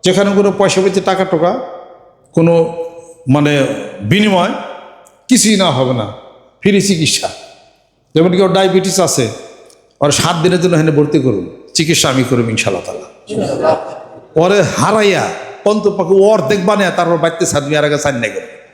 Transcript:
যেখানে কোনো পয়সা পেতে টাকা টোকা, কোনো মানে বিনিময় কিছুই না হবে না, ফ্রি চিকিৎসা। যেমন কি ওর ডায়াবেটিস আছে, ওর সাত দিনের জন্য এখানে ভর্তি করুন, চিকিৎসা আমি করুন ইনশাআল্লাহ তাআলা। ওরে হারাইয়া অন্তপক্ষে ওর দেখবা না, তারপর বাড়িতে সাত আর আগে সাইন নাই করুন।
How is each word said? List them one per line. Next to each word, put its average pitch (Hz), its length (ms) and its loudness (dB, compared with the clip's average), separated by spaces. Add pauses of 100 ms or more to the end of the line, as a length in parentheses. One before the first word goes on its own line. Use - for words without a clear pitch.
যেখানে 196 320 2
কোনো 196 220 2
পয়সা 190 240 2
পেতে 190 200 0
টাকা 185 240 0
টোকা, 180 340 0 (720)
কোনো 165 420 2 (540)
মানে 147 380 2 (340)
বিনিময় 185 480 2 (760)
কিছুই 214 280 4
না 185 160 2
হবে 127 220 0
না, 113 120 -4 (560)
ফ্রি 196 200 2
চিকিৎসা। 180 480 -2 (880)
যেমন 175 200 2
কি 190 60 2
ওর 185 120 2
ডায়াবেটিস 190 460 2
আছে, 139 280 0 (760)
ওর - 100 2
সাত 175 320 0
দিনের 175 180 2
জন্য 170 140 0
এখানে 156 160 2
ভর্তি 147 280 2
করুন, 104 300 -2 (240)
চিকিৎসা 160 360 0
আমি 131 140 0
করুন 120 260 0
ইনশাআল্লাহ 98 360 -4
তাআলা। - 920 -4 (600)
ওরে 185 280 2 (140)
হারাইয়া 190 500 2 (380)
অন্তপক্ষে 196 500 0
ওর 202 260 4
দেখবা 202 340 0
না, 190 160 0
তারপর 170 260 0
বাড়িতে 165 280 0
সাত - 180 -2
আর 147 220 0
আগে 147 120 0
সাইন 143 180 -2
নাই 113 140 -4
করুন। 95 180 -10 (260)